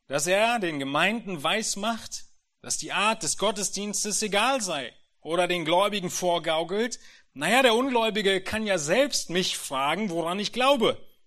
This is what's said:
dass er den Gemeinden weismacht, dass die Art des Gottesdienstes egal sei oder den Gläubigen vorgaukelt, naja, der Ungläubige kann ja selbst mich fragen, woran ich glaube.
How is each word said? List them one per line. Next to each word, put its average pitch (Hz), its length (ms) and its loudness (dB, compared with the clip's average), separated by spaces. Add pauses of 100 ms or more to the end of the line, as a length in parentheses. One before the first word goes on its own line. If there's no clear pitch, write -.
dass 147 220 -2
er 220 320 2
den 165 180 -2
Gemeinden 170 640 -2
weismacht, 208 840 -4 (340)
dass 123 180 -6
die 147 140 -8
Art 208 320 0
des - 140 -2
Gottesdienstes 202 840 -2
egal 220 380 2
sei 156 340 -6 (260)
oder 175 280 0
den 175 160 0
Gläubigen 180 460 2
vorgaukelt, 175 880 0 (320)
naja, 190 300 4
der 233 120 6
Ungläubige 220 680 2
kann 220 260 -4
ja 190 120 2
selbst 185 520 0
mich 180 280 0
fragen, 151 520 -2
woran 170 280 -2
ich 208 140 -4
glaube. 233 520 2 (220)